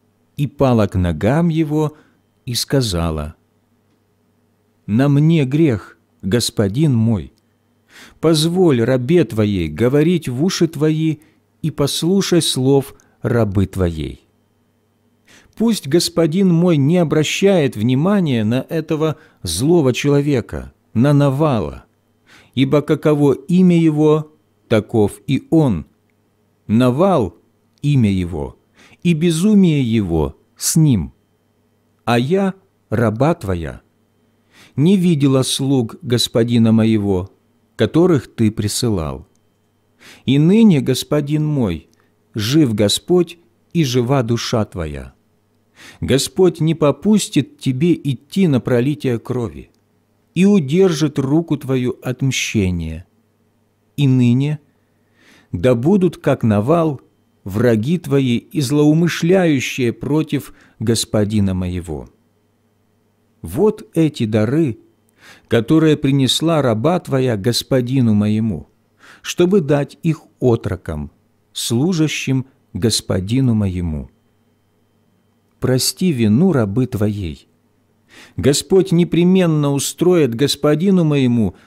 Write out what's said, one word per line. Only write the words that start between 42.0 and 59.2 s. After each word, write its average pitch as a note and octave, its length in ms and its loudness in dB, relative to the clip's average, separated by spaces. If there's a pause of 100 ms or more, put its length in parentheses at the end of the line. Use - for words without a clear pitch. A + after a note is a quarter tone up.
жив A#2+ 400 0
Господь E3+ 640 0 (340)
и E3+ 140 0
жива B2+ 360 0
душа A#2 440 -2
твоя. C#2+ 480 -10 (840)
Господь D#3+ 600 0
не D#3+ 120 2
попустит D#3 840 0
тебе C3+ 340 0
идти D#3 540 -2
на C3 140 2
пролитие B2+ 580 -2
крови F#2 520 -8 (600)
и F3+ 120 2
удержит D#3+ 760 2
руку D3 380 -2
твою B2+ 440 -4
от B2+ 200 -8
мщения. F2+ 840 -4 (920)
И D3 100 2
ныне C3 520 2 (920)
да A2 240 0
будут, F3 420 0
как - 260 -2
Навал, C3 580 0 (420)
враги A2+ 560 0
твои C3 380 -2
и - 240 -6
злоумышляющие D3+ 1300 0